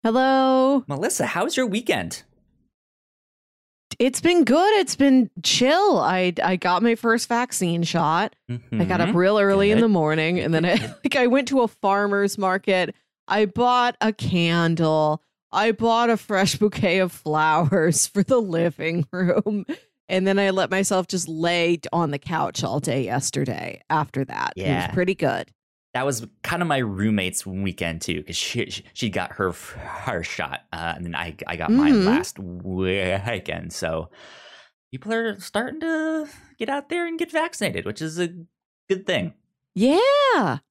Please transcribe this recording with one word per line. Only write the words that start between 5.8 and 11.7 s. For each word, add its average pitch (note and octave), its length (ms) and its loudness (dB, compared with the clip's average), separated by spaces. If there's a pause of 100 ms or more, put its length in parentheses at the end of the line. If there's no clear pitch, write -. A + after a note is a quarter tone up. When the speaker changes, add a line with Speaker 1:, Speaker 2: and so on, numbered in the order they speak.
Speaker 1:
I, F3+ 340 2 (100)
I F#3 120 2
got F3+ 280 0
my A#3 120 4
first A3+ 320 0
vaccine F#3 560 -2
shot. E3 520 0 (360)
I G#2+ 140 0
got F#3 160 0
up E3+ 80 2
Speaker 2:
Mm-hmm. E3+ 80 2
Speaker 1:
real G3 220 4
early G3 320 4
in A3 80 4
Speaker 2:
Good. A#3 60 4
Speaker 1:
the A3+ 40 2
morning, D#3+ 500 2
and E3 140 -2
then D#3+ 120 2
I, F3+ 100 2
<laughs> - 280 -6
like, C#4+ 120 -2
I B3 120 4
went B3 220 2
to C4+ 120 2
a A#3 60 2
farmer's G3+ 720 0